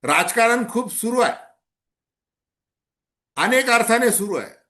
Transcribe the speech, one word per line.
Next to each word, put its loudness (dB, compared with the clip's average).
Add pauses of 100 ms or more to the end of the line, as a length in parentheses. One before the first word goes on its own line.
राजकारण 2
खूप -6
सुरू -2
आहे, 2 (2000)
अनेक 0
अर्थाने 2
सुरू -4
आहे. -8 (200)